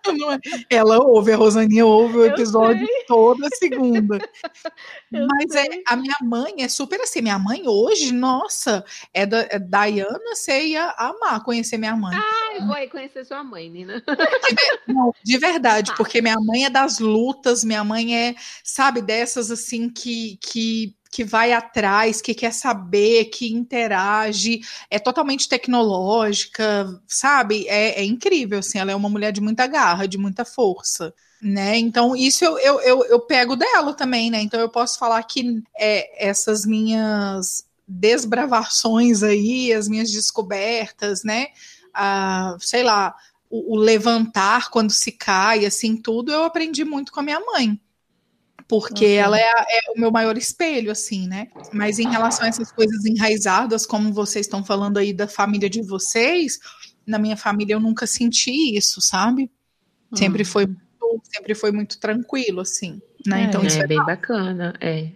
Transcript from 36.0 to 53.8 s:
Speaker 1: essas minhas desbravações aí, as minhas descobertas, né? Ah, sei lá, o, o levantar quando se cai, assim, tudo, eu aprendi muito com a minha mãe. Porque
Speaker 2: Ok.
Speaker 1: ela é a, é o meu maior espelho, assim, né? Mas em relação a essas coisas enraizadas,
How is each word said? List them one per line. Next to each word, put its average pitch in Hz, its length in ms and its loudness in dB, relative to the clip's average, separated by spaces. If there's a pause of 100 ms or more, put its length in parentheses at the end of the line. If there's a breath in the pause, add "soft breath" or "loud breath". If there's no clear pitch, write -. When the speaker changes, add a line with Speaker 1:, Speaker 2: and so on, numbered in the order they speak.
Speaker 1:
essas 208 380 -2
minhas 214 1000 -2 (220)
desbravações 226 1400 2
aí, 226 500 2
as 214 160 0
minhas 220 220 -2
descobertas, 208 1120 -4
né? 233 240 -2 (460 loud breath)
Ah, 190 680 -2
sei 247 220 -2
lá, 202 320 2 (340 soft breath)
o, 220 280 -4
o - 20 2
levantar 226 920 2
quando 214 200 0
se - 220 -2
cai, 202 520 2
assim, 220 320 -2
tudo, 226 360 -4
eu 311 120 0
aprendi 320 400 -4
muito 285 280 -8
com 302 80 -8
a - 20 -4
minha 302 180 -4
mãe. 285 400 -2 (840)
Porque 214 400 0
Speaker 2:
Ok. 202 100 6
Speaker 1:
ela 208 220 4
é 226 100 4
a, 233 220 2
é 226 260 0
o - 40 -6
meu 226 100 2
maior 220 260 0
espelho, 254 540 -4
assim, 196 360 -6
né? 190 220 -10 (240)
Mas 208 260 -2
em 233 120 0
relação 233 340 0
a 226 40 0
essas 226 220 -6
coisas 220 360 0
enraizadas, 220 800 0